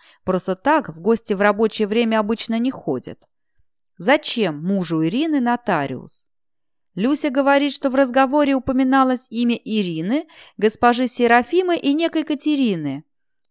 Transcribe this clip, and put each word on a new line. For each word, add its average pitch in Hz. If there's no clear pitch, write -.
Просто 185
так 294
в 160
гости 214
в 190
рабочее 214
время 220
обычно 226
не 247
ходят. -
Зачем 185
мужу 170
Ирины 277
нотариус? 180
Люся 277
говорит, 277
что 277
в 247
разговоре 269
упоминалось 262
имя 233
Ирины, 202
госпожи 240
Серафимы 254
и 277
некой 320
Катерины. 226